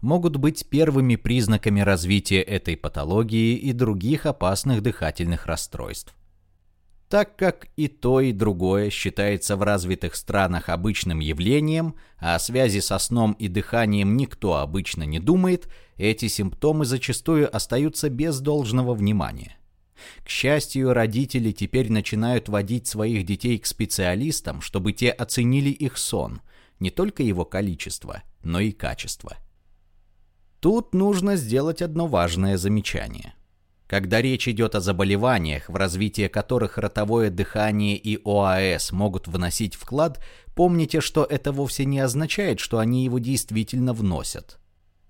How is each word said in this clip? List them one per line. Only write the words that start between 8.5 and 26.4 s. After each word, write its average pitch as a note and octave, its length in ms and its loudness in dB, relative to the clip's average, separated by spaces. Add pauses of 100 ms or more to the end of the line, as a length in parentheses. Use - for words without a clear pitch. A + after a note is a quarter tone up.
считается G2+ 680 -2
в F#2+ 60 -2
развитых F#2 540 0
странах F2+ 540 -2
обычным F2 500 -2
явлением, D3 760 0 (240)
а E2+ 160 -2
о E2+ 60 2
связи A#2 400 2
со F#2+ 180 0
сном A2+ 360 2
и G#2 140 -6
дыханием G#2 720 2
никто G#2 380 -2
обычно D#2 480 -4
не D2+ 160 -2
думает, F3+ 480 2 (300)
эти A2 300 0
симптомы C#3+ 580 0
зачастую C3+ 680 0
остаются D3 540 -2
без C#3 300 -2
должного B2+ 560 0
внимания. G2 640 -2 (640)
К - 60 -12
счастью, C3 640 2
родители A#2 580 2
теперь A2+ 400 0
начинают A2+ 560 0
водить G#2 400 -2
своих A2 380 -2
детей G#2 340 0
к - 60 -10
специалистам, F#2+ 960 -2
чтобы G2+ 320 -2
те A#2+ 180 2
оценили B2+ 600 0
их C3+ 260 -4
сон, B1+ 420 -4 (400)